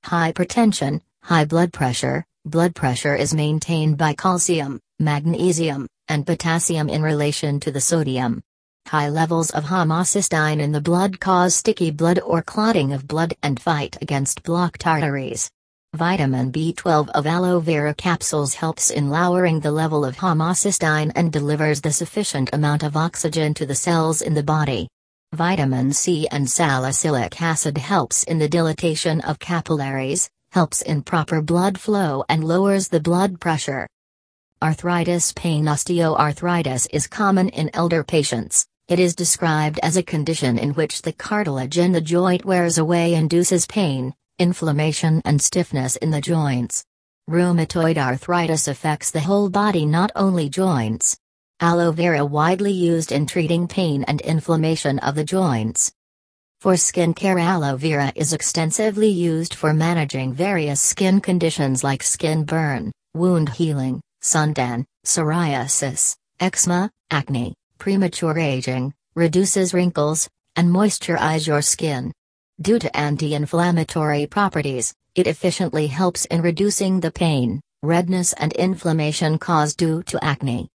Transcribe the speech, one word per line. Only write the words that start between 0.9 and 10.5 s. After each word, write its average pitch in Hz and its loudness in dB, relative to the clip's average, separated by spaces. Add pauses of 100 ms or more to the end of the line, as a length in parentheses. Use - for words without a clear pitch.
high 160 4
blood 170 2
pressure. 131 -2 (200)
Blood 165 2
pressure 143 0
is 143 0
maintained 156 0
by 151 0
calcium, 165 -2 (200)
magnesium, 156 0 (200)
and 147 -2
potassium 165 0
in 151 -2
relation 147 0
to 143 -4
the 135 -4
sodium. 131 0 (440)
High 147 0
levels 160 0
of 151 -4
homocysteine 160 0